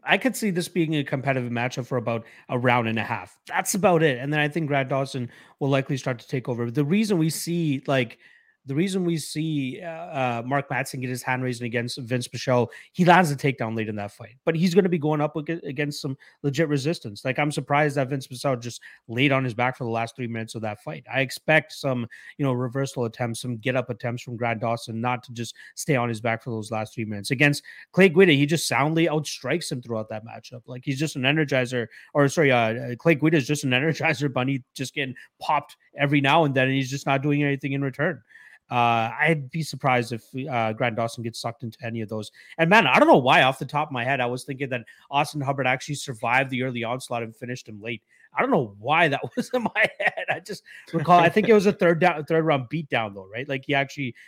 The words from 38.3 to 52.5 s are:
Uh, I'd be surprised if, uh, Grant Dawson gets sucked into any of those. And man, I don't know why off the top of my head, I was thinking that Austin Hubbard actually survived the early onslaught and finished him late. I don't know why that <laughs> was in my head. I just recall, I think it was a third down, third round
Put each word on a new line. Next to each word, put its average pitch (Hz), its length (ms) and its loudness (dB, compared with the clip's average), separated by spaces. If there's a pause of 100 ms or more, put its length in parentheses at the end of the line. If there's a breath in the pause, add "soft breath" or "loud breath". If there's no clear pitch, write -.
Uh, 120 480 2
I'd 151 320 0
be 165 100 -4
surprised 127 520 0
if, 113 100 -10 (260)
uh, 113 240 0
Grant 117 220 -2
Dawson 117 260 -4
gets 113 180 -8
sucked 117 220 -8
into 113 220 -10
any 113 180 -6
of 104 80 -8
those. 107 220 -8 (260 loud breath)
And 165 120 4
man, 208 180 8
I 131 100 4
don't 294 120 8
know 277 80 10
why 143 260 6
off 131 160 4
the 156 60 -6
top 147 240 -4
of - 20 -20
my 123 120 -2
head, 131 160 0
I 123 60 0
was 123 200 -4
thinking 135 240 -8
that 120 160 -6 (260 loud breath)
Austin 147 300 0
Hubbard 135 260 -2
actually 135 280 -2
survived 127 540 0
the 127 140 -2
early 120 200 -4
onslaught 120 380 -4
and 113 140 -10
finished 123 320 -12
him 107 120 -16
late. 110 220 -10 (340 soft breath)
I 135 60 0
don't 254 80 0
know 139 300 2
why 151 300 4
that 139 200 0
<laughs> - 60 -18
was - 180 -6
in 247 100 0
my 214 220 0 (140)
head. 196 300 -4
I 156 100 -4
just 185 240 -12 (280 loud breath)
recall, 165 280 6
I 170 100 6
think 214 200 4
it 226 40 8
was 202 140 6
a 208 60 4
third 170 260 4
down, 160 240 2
third 160 220 2
round 139 240 0